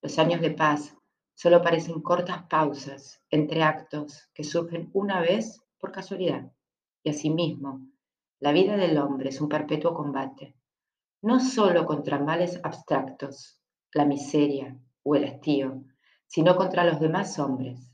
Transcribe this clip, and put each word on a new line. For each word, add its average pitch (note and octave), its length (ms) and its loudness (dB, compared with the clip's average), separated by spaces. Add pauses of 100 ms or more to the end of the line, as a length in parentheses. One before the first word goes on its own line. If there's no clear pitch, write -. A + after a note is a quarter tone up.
Los D#3+ 180 -6
años E3 220 2
de E3 100 0
paz D3 440 0 (400)
solo E3+ 260 6
parecen E3 400 0
cortas - 480 -2
pausas C#3 800 -2
entre D#3 340 0
actos - 680 -4
que D3+ 100 -12
surgen E3+ 500 -6
una G3 260 0
vez F#3+ 420 0 (180)
por - 120 -10
casualidad. E3+ 600 -6 (520)
Y D#3 60 -2
asimismo, D3 720 -4 (580)
la C#3+ 120 0
vida G3 260 4
del E3 200 2
hombre C3+ 320 -2
es C3+ 120 -8
un D3 80 -2
perpetuo D#3 440 -2
combate, C3+ 640 -8 (680)
no B3 180 4
solo F3+ 460 4
contra D3 340 -2
males E3+ 440 -2
abstractos, - 960 -6 (340)
la D3 120 4
miseria C#3+ 720 0 (260)
o D3 120 0
el D3 80 4
hastío, C3+ 600 -4 (440)
sino F3+ 300 4
contra F#3 260 2
los D#3+ 160 2
demás D#3+ 400 0
hombres. B2+ 540 -6